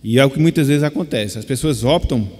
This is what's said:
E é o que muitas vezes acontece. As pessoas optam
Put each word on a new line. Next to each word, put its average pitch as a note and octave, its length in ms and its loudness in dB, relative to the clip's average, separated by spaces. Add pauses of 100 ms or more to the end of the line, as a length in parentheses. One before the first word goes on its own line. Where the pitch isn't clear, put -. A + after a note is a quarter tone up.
E A2 140 2
é C3+ 80 6
o C3+ 60 0
que D3+ 80 -4
muitas D#3+ 280 2
vezes D3 140 2
acontece. C#3 560 -4
As G#2+ 80 -10
pessoas C3 380 -4
optam B2+ 440 0 (120)